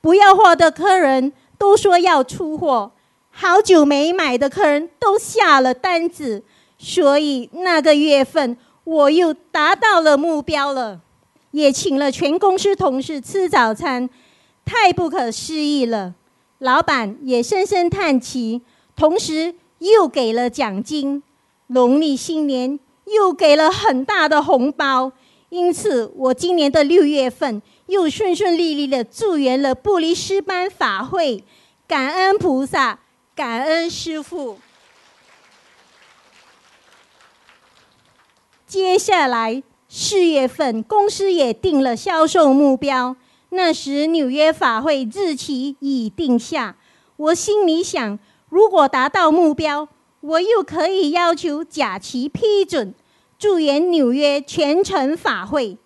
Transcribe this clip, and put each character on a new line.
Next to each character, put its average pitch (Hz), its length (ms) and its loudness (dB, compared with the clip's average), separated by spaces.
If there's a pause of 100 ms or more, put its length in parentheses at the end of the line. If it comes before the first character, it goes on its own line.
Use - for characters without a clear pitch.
不 320 120 4
要 392 220 6
货 370 180 6
的 320 160 4
客 370 260 0
人 269 360 0 (260)
都 403 180 4
说 359 220 4
要 339 240 2
出 311 340 -6
货， 254 360 -4 (380)
好 381 300 2
久 349 240 6
没 294 280 2
买 302 240 -2
的 277 120 0
客 370 180 0
人 302 240 0 (100)
都 415 180 2
下 330 420 2
了 254 140 2
单 339 340 -2
子， 247 360 -8 (340)
所 285 400 2
以 285 340 -4
那 339 280 0
个 302 140 4
月 294 300 4
份 247 320 -2 (280)
我 302 260 2
又 330 240 2
达 320 400 -2
到 392 260 2
了 302 160 4
目 302 240 -2
标 285 320 -4
了， 220 280 -6 (500)
也 285 220 2
请 277 260 -2
了 285 140 0
全 311 260 -2
公 381 180 2
司 392 200 0
同 269 260 -2
事 294 180 -10
吃 370 280 -4
早 233 260 2
餐， 254 340 -6 (560)
太 415 280 2
不 349 180 -2
可 254 220 -4
思 - 220 -10
议 294 320 -2
了。 196 280 -6 (440)
老 262 220 0
板 240 420 -4
也 247 200 -2
深 381 240 -2
深 349 240 0
叹 320 300 0
气， 240 420 -8 (320)
同 311 240 2
时 320 360 -4 (240)
又 403 280 4
给 240 260 -2
了 240 160 -2
奖 220 340 -6
金， 285 400 -6 (460)
农 254 320 2
历 302 140 0
新 311 320 -4
年 269 320 -4 (280)
又 403 260 2
给 294 240 4
了 311 140 4
很 269 340 0
大 339 240 0
的 302 120 2
红 277 300 0
包， 269 400 -2 (380)
因 349 240 0
此 254 420 -2
我 262 180 0
今 349 220 -2
年 294 160 2
的 294 140 2
六 339 180 4
月 285 260 0
份 226 320 -6 (260)
又 359 220 0
顺 370 260 -2
顺 359 220 0
利 320 180 -2
利 285 120 -4
的 262 160 -2
助 359 340 -4
缘 262 240 0
了 269 140 0
布 370 240 0
里 330 160 0
斯 381 260 -2
班 370 300 -6
法 202 320 -4
会， 269 400 -4 (460)
感 277 260 -2
恩 381 240 2
菩 277 260 -2
萨， 254 360 -2 (340)
感 247 300 -6
恩 330 260 -2
师 311 320 -10
父。 262 360 -12 (4000)
接 381 300 0
下 359 300 0
来 233 340 -4 (280)
四 - 360 -2
月 285 220 2
份， 247 380 -4
公 415 260 0
司 392 220 -2
也 269 200 0
定 294 300 0
了 240 140 -2
销 330 280 -2
售 311 300 4
目 277 220 4
标。 254 400 -4 (320)
那 359 240 0
时 285 340 -4
纽 320 240 0
约 302 220 2
法 247 280 -2
会 277 220 -2 (100)
日 370 220 -4
期 269 460 -8
已 262 280 -4
定 254 300 -2
下， 233 380 -6 (400)
我 311 180 0
心 415 320 0
里 330 160 0
想， 233 340 -6 (320)
如 392 220 4
果 320 160 4
达 269 220 -2
到 330 240 2
目 320 200 2
标， 294 360 -4 (320)
我 320 200 -2
又 415 220 0
可 311 240 -4
以 370 240 0
要 339 240 0
求 311 300 -6
假 220 340 -6
期 254 300 -8
批 403 360 0
准， 220 300 -6 (420)
助 403 220 0
缘 311 320 0
纽 277 220 2
约 285 280 0
全 311 440 -2
程 311 320 -2
法 202 280 -6
会。 220 420 -4